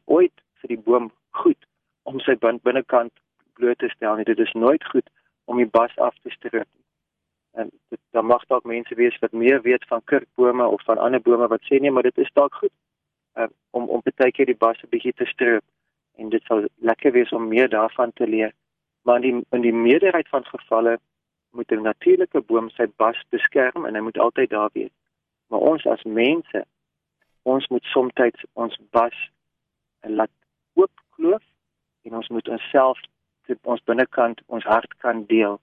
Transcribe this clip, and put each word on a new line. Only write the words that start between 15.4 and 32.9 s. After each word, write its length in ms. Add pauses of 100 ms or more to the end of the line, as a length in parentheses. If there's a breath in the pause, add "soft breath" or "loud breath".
En 140
dit 140
sal 320
lekker 360
wees 200
om 160
meer 220
daarvan 440
te 140
leer. 260 (480)
Maar 220
in 120
die, 140
in 120
die 120
meerderheid 540
van 180
gevalle 540 (500)
moet 220
'n 100
natuurlike 600
boom 280
sy 260
bas 340
beskerm 560
en 100
hy 60
moet 160
altyd 320
daar 240
wees. 200 (540)
Maar 120
ons 260
as 180
mense, 640 (760)
ons 260
moet 160
somtyds 600 (100)
ons 260 (120)
bas 380 (720)
laat 280 (480)
oopkloof 680 (600)
en 100
ons 120
moet 200
onsself, 520 (640)